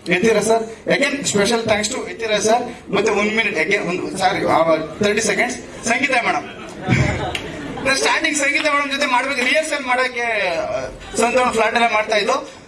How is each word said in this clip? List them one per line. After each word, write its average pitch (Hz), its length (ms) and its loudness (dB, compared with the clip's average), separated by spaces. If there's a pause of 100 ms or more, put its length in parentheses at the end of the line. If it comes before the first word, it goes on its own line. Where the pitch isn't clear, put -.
ಯತಿರಾಜ್ 208 360 4
ಸರ್, 226 440 0
again 277 440 0
special 226 320 0
thanks 214 300 0
to - 160 -6
ಯತಿರಾಜ್ 214 340 -2
ಸರ್. 233 480 0
ಮತ್ತೆ 208 200 2
ಒಂದ್ 208 240 0
ಮಿನಿಟ್ 208 220 0
again, 175 300 0
ಒಂದು, 165 300 -4
ಸಾರಿ, 180 220 2 (640)
ತರ್ಟಿ 208 160 2
ಸೆಕೆಂಡ್ಸ್ 208 380 0 (260)
ಸಂಗೀತ 254 260 0
ಮೇಡಮ್. 226 340 0 (1400)
ನಾನು 269 120 2
ಸ್ಟಾರ್ಟಿಂಗ್ 277 420 0
ಸಂಗೀತ 285 240 0
ಮೇಡಮ್ 285 300 0
ಜೊತೆ 285 140 0
ಮಾಡ್ಬೇಕು, 254 340 0
ರಿಹರ್ಸಲ್ 285 460 0
ಮಾಡಕ್ಕೆ, 240 680 -2
ಆ, 151 300 -4 (300)
ಸಂತೋಷ್ 240 360 4
ಫ್ಲಾಟ್ 226 220 2
ಅಲ್ಲೇ 233 200 2
ಮಾಡ್ತಾ 214 220 0
ಇದ್ದು. 254 520 -2